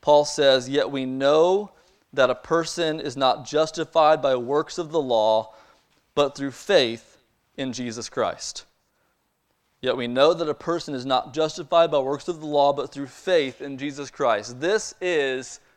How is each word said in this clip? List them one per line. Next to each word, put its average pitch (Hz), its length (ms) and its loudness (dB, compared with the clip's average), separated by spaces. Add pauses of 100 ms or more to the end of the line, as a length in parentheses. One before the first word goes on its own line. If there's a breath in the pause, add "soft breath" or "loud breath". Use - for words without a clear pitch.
Paul 147 240 6
says, 131 420 2
"Yet 139 240 -2
we 135 140 -4
know 156 680 2 (400 soft breath)
that 131 180 4
a 123 60 0
person 165 640 -2
is 135 160 -8
not 131 300 0
justified 156 760 2
by 135 140 2
works 135 420 -2
of 160 140 -6
the 160 100 0
law, 110 520 2 (640 soft breath)
but 143 200 0
through 139 160 -6
faith 127 680 0 (380)
in 131 160 -6
Jesus 117 380 -8
Christ." - 560 -6 (1160)
Yet 127 160 0
we 120 100 -4
know 139 260 4
that 165 160 -2
a 143 60 -4
person 160 400 -6
is 123 100 -8
not 131 260 -2
justified 160 600 0
by 147 80 2
works 135 280 -4
of 170 120 -8
the 156 80 -12
law, 143 260 4
but 139 180 -6
through 139 140 -10
faith 143 560 -2
in 139 160 -10
Jesus 139 320 -10
Christ. 120 500 -2
This 190 400 -2
is 139 600 -4 (180)